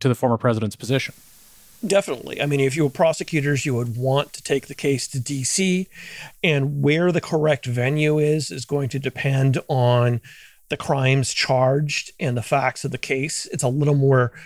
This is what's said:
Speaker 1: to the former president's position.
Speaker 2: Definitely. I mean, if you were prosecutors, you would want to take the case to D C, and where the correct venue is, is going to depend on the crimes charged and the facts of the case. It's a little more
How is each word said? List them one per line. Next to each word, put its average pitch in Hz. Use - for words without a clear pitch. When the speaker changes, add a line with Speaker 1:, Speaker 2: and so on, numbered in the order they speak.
Speaker 1:
to 131
the 123
former 117
president's 110
position. 131
Speaker 2:
Definitely. 165
I 139
mean, 143
if 135
you 156
were 135
prosecutors, 147
you 135
would 117
want 131
to -
take 139
the 143
case 139
to 135
D 135
C, 190
and 143
where 160
the 160
correct 151
venue 147
is, 151
is 131
going 143
to 135
depend 135
on 123
the 147
crimes 135
charged 139
and 127
the 117
facts 131
of 135
the 127
case. 135
It's -
a 135
little 143
more 135